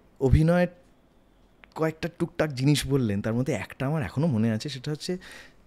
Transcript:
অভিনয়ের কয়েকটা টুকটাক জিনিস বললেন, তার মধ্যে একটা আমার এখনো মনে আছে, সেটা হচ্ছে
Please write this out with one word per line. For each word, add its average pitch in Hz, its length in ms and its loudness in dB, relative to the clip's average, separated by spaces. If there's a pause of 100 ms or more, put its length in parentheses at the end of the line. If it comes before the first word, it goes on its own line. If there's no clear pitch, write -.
(220)
অভিনয়ের 160 460 4 (1080)
কয়েকটা 156 340 -4 (100)
টুকটাক 160 340 -2
জিনিস 131 340 2
বললেন, 120 340 0
তার 110 120 -2
মধ্যে 127 200 -2
একটা 110 340 -6
আমার 151 160 -2
এখনো 135 240 -2
মনে 113 240 2
আছে, 110 180 -4
সেটা 131 220 -10
হচ্ছে 180 260 -6 (500)